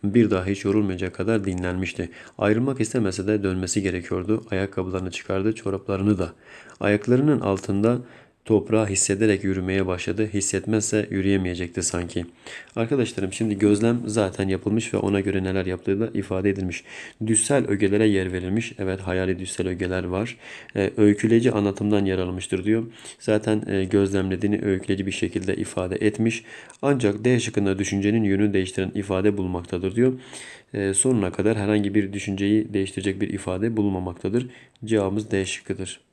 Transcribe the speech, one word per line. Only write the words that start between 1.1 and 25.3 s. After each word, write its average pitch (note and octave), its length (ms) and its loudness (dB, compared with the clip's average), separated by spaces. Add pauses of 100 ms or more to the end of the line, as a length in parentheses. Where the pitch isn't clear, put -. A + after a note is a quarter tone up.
kadar G2+ 300 -2
dinlenmişti. F2+ 640 -4 (280)
Ayrılmak A#2 420 2
istemese G#2 460 0
de G#2 160 2
dönmesi F#2 400 0
gerekiyordu. F#2 680 -2
Ayakkabılarını F#2 600 -4
çıkardı, G2 440 -2
çoraplarını G2 640 0
da. E2+ 140 -2 (480)
Ayaklarının B2 600 4
altında G2 580 2 (460)
toprağı A2 420 4
hissederek G2 580 2
yürümeye F#2+ 420 0
başladı. F#2 480 -2
Hissetmezse G#2 760 0
yürüyemeyecekti F#2 720 0
sanki." F2 440 -2 (500)
Arkadaşlarım, A2+ 560 0
şimdi G#2 260 -2
gözlem G#2+ 480 4
zaten G2+ 420 0
yapılmış G2+ 460 -2
ve G2+ 40 2
ona G2 220 2
göre F#2+ 240 -2
neler F#2 220 0
yaptığı G2 340 -2
da A2+ 140 -2
ifade F#2+ 360 0
edilmiş. F#2+ 340 -4 (420)
Düssel B2 400 0
ögelere G2+ 420 2
yer F#2+ 240 2
verilmiş. F#2 460 -2
Evet, F#2+ 220 -2
hayali F#2 380 -2
düssel F#2 300 -6
ögeler F#2 360 -4
var. F#2+ 320 -4 (400)
Ee, G2+ 200 0
"Öyküleyici A2+ 560 4
anlatımdan G2+ 520 2
yer F#2+ 140 2
alınmıştır." F#2 460 -4
diyor. A2+ 200 2 (340)
Zaten, G#2+ 480 0
e, G2 180 0
gözlemlediğini G2 800 2
öyküleyici F#2+ 420 0
bir F#2+ 60 -4
şekilde F#2+ 440 -2